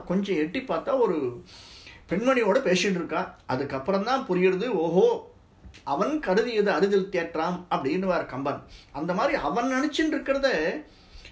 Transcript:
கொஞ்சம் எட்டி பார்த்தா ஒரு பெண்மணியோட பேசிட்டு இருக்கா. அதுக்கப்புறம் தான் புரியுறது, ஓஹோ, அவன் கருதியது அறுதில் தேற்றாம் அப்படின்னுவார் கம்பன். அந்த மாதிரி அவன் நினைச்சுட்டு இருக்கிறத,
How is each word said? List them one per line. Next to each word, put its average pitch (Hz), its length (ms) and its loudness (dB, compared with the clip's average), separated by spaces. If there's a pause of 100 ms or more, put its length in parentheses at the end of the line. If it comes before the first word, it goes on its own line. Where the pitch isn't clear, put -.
கொஞ்சம் 196 300 -2
எட்டி 156 240 -2
பார்த்தா 165 400 -4
ஒரு 190 180 2 (920)
பெண்மணியோட 226 500 2
பேசிட்டு 185 400 2
இருக்கா. 160 220 -4 (240)
அதுக்கப்புறம் 139 580 -2
தான் 247 240 0
புரியுறது, 185 400 2
ஓஹோ, 180 400 4 (760)
அவன் 185 360 0
கருதியது 214 480 2
அறுதில் 190 440 2
தேற்றாம் 165 480 -2 (120)
அப்படின்னுவார் 170 540 0
கம்பன். 135 380 -6 (280)
அந்த 165 220 -4
மாதிரி 262 240 -2
அவன் 226 340 -2
நினைச்சுட்டு 302 440 0
இருக்கிறத, 269 340 0 (840)